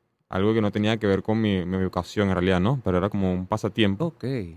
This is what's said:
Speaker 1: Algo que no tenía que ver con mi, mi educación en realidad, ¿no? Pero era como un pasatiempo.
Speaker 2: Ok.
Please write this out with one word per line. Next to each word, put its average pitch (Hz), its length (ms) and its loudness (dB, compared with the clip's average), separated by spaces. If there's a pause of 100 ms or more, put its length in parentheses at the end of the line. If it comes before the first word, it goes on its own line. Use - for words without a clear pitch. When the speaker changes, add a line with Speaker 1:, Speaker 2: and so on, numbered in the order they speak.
(280)
Speaker 1:
Algo 101 260 0
que 113 60 2
no 104 120 0
tenía 107 240 0
que 107 100 -2
ver 98 160 2
con 113 180 0
mi, 98 240 0
mi 92 120 -2
educación 92 540 -2
en 95 40 2
realidad, 92 260 2
¿no? 123 220 2
Pero 90 160 0
era 95 120 0
como 95 220 0
un 92 140 -4
pasatiempo. 107 600 0
Speaker 2:
Ok. 160 180 -10 (320)